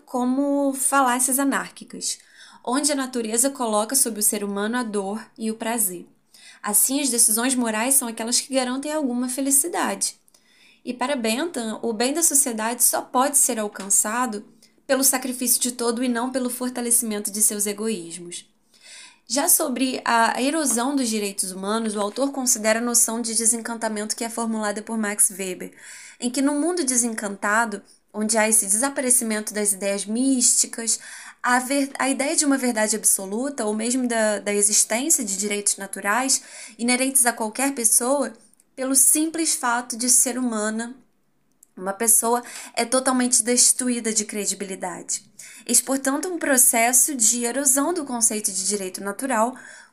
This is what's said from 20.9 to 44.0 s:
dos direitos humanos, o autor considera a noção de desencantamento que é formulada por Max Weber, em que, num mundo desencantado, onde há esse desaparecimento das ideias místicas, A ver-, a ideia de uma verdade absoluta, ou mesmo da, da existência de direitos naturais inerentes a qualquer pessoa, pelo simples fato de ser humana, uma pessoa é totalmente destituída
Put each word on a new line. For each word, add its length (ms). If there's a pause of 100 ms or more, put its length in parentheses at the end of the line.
dos 120
direitos 440
humanos, 420
o 60
autor 320
considera 460
a 40
noção 380
de 140
desencantamento 840
que 80
é 60
formulada 520
por 140
Max 340
Weber, 420 (460)
em 120
que, 120
num 180
mundo 220
desencantado, 1000 (300)
onde 260
há 100
esse 180
desaparecimento 840
das 200
ideias 340
místicas, 920 (440)
A 180
ver-, 380
a 100
ideia 260
de 100
uma 140
verdade 380
absoluta, 680
ou 100
mesmo 340
da, 320
da 120
existência 720
de 120
direitos 400
naturais 640 (360)
inerentes 480
a 60
qualquer 420
pessoa, 580 (420)
pelo 200
simples 600
fato 420
de 120
ser 300
humana, 580 (800)
uma 160
pessoa 500 (320)
é 100
totalmente 580
destituída 680